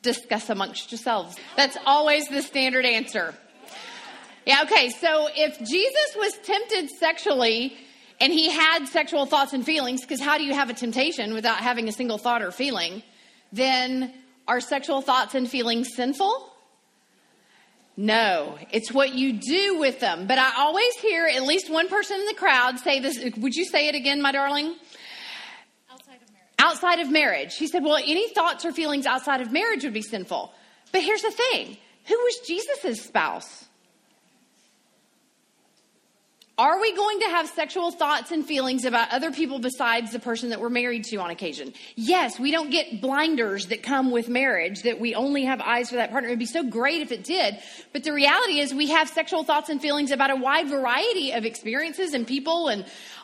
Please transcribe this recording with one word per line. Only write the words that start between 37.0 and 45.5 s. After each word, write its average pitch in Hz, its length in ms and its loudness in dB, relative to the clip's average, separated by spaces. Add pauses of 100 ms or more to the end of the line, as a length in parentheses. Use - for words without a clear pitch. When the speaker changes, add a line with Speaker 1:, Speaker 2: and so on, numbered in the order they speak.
Speaker 1:
to 440 60 2
have 339 240 0
sexual 339 420 -2
thoughts 294 400 0
and 311 160 -2
feelings 262 380 0
about 233 260 2
other 269 180 0
people 269 300 -4
besides 240 540 0
the 240 60 -4
person 233 320 -4
that 202 100 -4
we're 240 80 -2
married 240 340 -2
to 208 140 -6
on 175 120 -4
occasion? 151 440 -8 (220)
Yes, 262 440 2
we 269 100 0
don't 311 200 0
get 262 320 -2
blinders 262 680 0
that 214 160 -4
come 262 260 2
with 240 200 0
marriage, 208 540 0
that 233 140 0
we 233 180 -2
only 277 280 0
have 254 160 0